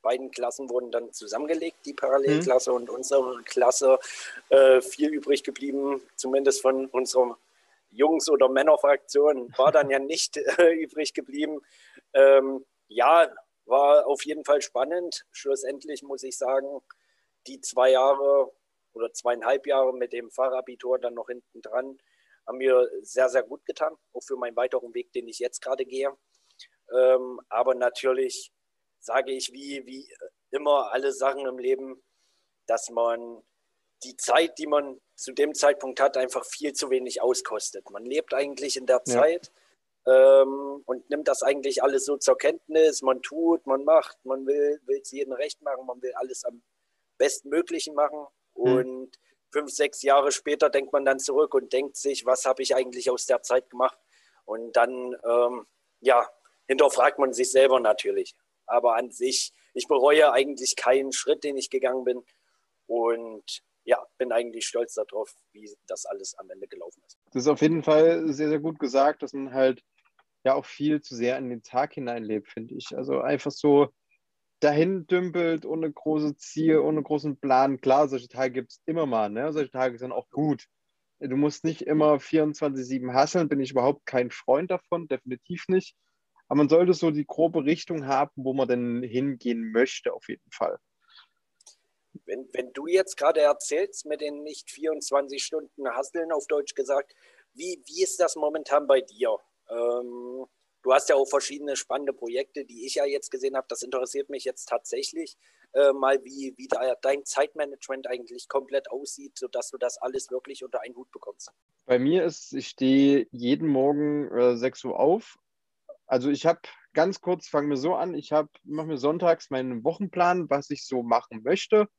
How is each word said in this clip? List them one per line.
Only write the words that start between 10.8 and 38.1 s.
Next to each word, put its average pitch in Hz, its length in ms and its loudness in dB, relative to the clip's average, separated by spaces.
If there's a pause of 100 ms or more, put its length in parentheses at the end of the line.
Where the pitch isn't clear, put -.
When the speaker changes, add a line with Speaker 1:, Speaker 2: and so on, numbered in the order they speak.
Speaker 1:
geblieben. 147 480 -6 (520)
Ähm, 135 520 6 (220)
ja, 156 420 6 (360)
war 143 400 6
auf 139 180 -2
jeden 151 220 -8
Fall 143 160 2
spannend. 165 720 -4
Schlussendlich 139 720 -8
muss 139 200 -12
ich 131 140 -12
sagen, 135 440 -2 (680)
die - 120 -18
zwei 127 320 2
Jahre 139 640 4 (400)
oder 117 200 -6
zweieinhalb 120 520 -2
Jahre 135 280 2
mit 123 200 -6
dem 120 160 -10
Fachabitur 127 680 -4
dann 120 160 -6
noch 117 120 -10
hinten 123 340 -14
dran 127 360 -6 (480)
haben 123 140 -10
mir 127 300 4 (120)
sehr, 127 280 0
sehr 123 140 0
gut 139 220 -14
getan, 156 300 -6 (180)
auch 120 100 -12
für 135 140 -8
meinen 120 180 -8
weiteren 120 380 -4
Weg, 120 200 -10
den 120 140 -8
ich 110 120 -16
jetzt - 220 -6
gerade 131 240 -4
gehe. 131 300 -4 (800)
Ähm, 127 540 4
aber 123 240 2
natürlich 127 760 -2 (480)
sage 127 320 -4
ich, 127 200 -8
wie, 139 360 -12
wie 131 200 -18 (440)
immer 139 400 2
alle 135 200 0
Sachen 135 360 -4
im 127 100 -8
Leben, 131 460 -4 (640)
dass 117 240 -2
man 117 500 -4 (640)
die 127 140 -18
Zeit, 160 420 2
die 156 80 -8
man 143 340 -2 (140)
zu - 160 -14
dem 147 240 0
Zeitpunkt 139 440 0
hat, 139 180 2
einfach 127 280 -4
viel 147 280 -8
zu 139 180 -4
wenig 127 320 -2
auskostet. 110 680 -4
Man 101 160 -14
lebt 135 300 -4